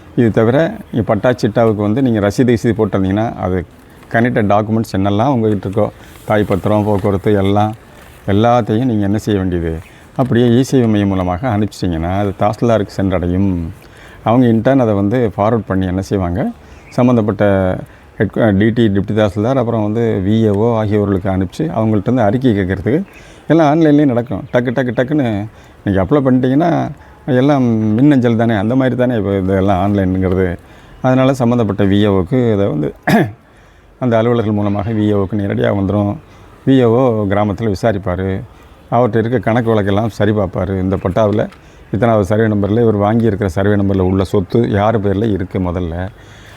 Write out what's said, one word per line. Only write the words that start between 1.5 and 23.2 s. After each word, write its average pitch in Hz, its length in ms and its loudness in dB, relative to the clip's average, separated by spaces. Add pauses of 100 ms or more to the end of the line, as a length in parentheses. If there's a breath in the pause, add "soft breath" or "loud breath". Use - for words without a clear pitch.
வந்து 107 200 0
நீங்க 117 180 0
ரசீது 117 360 2
கீசீது 113 220 0
போட்டிருந்தீங்கன்னா, 101 560 -2
அது 92 320 -4 (460 loud breath)
கனெக்டட் 117 400 0
டாக்குமெண்ட்ஸ் 110 460 0
என்னெல்லாம் 101 300 0
உங்ககிட்ட 110 420 0
இருக்கோ, 107 200 -2 (360 loud breath)
தாய் 107 180 0
பத்திரம், 101 400 0
போக்குவரத்து 101 500 0
எல்லாம், 104 420 0 (520 loud breath)
எல்லாத்தையும் 113 580 2
நீங்க 107 200 0
என்ன 101 120 0
செய்ய 107 220 -2
வேண்டியது, 85 400 -4 (360 loud breath)
அப்படியே 123 320 2
இ 120 140 4
சேவை 127 280 2
மையம் 104 180 0
மூலமாக 95 500 -2
அனுப்பிச்சிட்டிங்கன்னா, 90 600 -4
அது 101 220 -2
தாசில்தாருக்கு 110 580 0
சென்றடையும். 90 720 -2 (560 loud breath)
அவங்க 120 240 4
இன்டர்ன் 117 320 2
அதை 113 140 2
வந்து 101 440 0
ஃபார்வர்ட் 107 300 0
பண்ணி 95 180 -2
என்ன 92 160 -2
செய்வாங்க, 95 500 -4 (380 loud breath)
சம்மந்தப்பட்ட 104 840 0 (420 loud breath)
ஹெட், 107 400 0
டி 107 120 2
டி, 113 180 2
டெப்டி 101 280 -2
தாசில்தார், 107 400 0
அப்புறம் 117 280 -2
வந்து 107 420 -2
வி 110 180 2
ஏ 107 60 4
ஓ 110 340 0
ஆகியோர்களுக்கு 101 460 0
அனுப்பிச்சு, 95 320 -4
அவங்கள்ட்ட 110 400 -2
இருந்து 123 200 0
அறிக்கை 113 360 2
கேட்கறதுக்கு 98 460 -2 (440 loud breath)